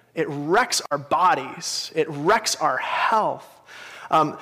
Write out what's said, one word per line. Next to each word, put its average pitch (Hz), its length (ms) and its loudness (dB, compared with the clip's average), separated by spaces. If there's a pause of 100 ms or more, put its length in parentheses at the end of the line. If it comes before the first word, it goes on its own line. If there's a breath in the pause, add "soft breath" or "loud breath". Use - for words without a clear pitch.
(140)
It 160 140 0
wrecks 160 520 0 (120)
our 143 60 0
bodies. 151 960 0
It 156 140 2
wrecks 165 440 2
our 143 220 0
health. 160 720 0 (640 loud breath)
Um, 156 300 4